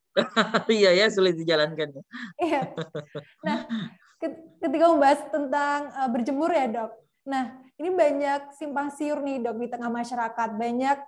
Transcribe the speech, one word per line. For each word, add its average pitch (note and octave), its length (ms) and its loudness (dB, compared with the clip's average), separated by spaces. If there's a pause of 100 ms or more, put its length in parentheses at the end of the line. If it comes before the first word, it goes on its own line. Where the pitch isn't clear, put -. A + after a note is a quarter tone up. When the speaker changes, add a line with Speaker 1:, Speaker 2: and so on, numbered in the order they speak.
(160)
Speaker 1:
<laughs> A3 560 0
Iya, G3 240 8
ya, G3+ 160 6
sulit F#3 240 2
dijalankan. D#3+ 520 0 (520)
Speaker 2:
Iya. D#4 220 0 (840)
Nah, C4+ 140 0 (640)
ket-, - 200 -8 (200)
ketika D#4+ 300 2
membahas D4 300 4 (120)
tentang, C#4+ 560 -2
eh, C4 220 -2
berjemur C#4 420 -2
ya, C4+ 160 2
Dok. A3+ 220 -6 (340)
Nah, C4 320 -4 (240)
ini F4 80 -2
banyak C#4+ 640 0
simpang C#4+ 400 -6
siur D4 320 -4
nih, C4+ 160 -4
Dok, A3+ 160 -4
di A#3+ 140 -4
tengah A#3+ 180 -6
masyarakat. A#3 640 -4
Banyak, B3 440 0 (100)